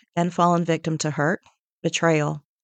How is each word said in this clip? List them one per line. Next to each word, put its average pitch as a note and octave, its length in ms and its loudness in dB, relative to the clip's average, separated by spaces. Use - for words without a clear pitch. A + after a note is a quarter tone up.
and F3 180 0
fallen F3 320 2
victim D#3+ 340 -2
to D3+ 120 -4
hurt, D3+ 300 -2
betrayal, D#3 640 0